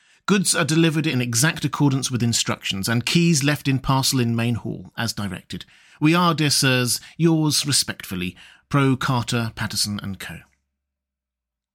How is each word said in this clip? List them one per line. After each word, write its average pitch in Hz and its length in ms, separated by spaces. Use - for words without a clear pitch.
Goods 190 280
are 175 80
delivered 160 440
in 131 140
exact 123 440
accordance 135 460
with 120 100
instructions 120 680
and 117 200
keys 170 360
left 143 240
in 135 120
parcel 131 400
in 117 160
main 117 180
hall, 95 420
as 113 180
directed. 95 520
We 156 140
are, 175 220
dear 143 160
sirs, 127 500
yours 156 480
respectfully, 92 680
Pro 135 260
Carter, 120 600
Patterson 104 480
and 98 160
Co. - 180